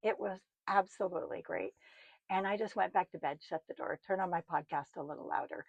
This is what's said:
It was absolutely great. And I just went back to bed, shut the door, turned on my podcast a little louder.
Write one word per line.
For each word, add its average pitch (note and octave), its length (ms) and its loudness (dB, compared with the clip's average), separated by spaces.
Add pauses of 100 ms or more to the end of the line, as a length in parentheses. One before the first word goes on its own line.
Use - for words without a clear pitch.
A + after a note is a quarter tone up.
It G#3+ 160 2
was G3 200 -4 (280)
absolutely G3 720 2
great. - 320 -4 (560)
And F#3+ 180 2
I G3+ 100 2
just G3+ 180 -2
went F#3 180 2
back F3+ 180 4
to F3 80 -10
bed, D3+ 220 -2
shut D#3+ 260 -4
the - 80 -10
door, - 320 -4
turned F#3+ 140 2
on F#3 80 0
my E3+ 120 0
podcast D3 560 -4
a D#3+ 60 -6
little D3 240 -8
louder. - 420 -4